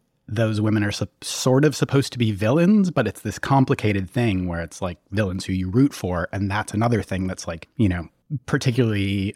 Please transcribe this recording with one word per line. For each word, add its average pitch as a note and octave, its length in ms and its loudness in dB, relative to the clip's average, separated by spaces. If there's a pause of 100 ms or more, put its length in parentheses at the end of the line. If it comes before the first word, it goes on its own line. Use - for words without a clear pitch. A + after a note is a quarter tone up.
(280)
those A2 320 0
women G#2+ 240 2
are G#2 80 -2
sup-, - 320 -8
sort C3 400 2
of D3+ 100 4
supposed - 380 0
to B2+ 60 -10
be A2+ 120 2
villains, E3 640 2
but A2+ 160 0
it's - 140 -12
this G#2 140 -6
complicated G#2+ 720 2
thing G2 380 0
where E2+ 140 -4
it's, E2 200 -10
like, F2 180 -6 (120)
villains G2 340 -2
who F#2+ 80 -4
you F#2 160 -2
root C3 240 4
for. F2+ 400 -4
And G2 160 -2
that's G#2 240 -4
another A2 300 2
thing F#2 240 -4
that's, F#2 220 -8
like, E2 260 -10
you G#2+ 140 2
know, F2 180 -2 (400)
particularly, G#2+ 880 0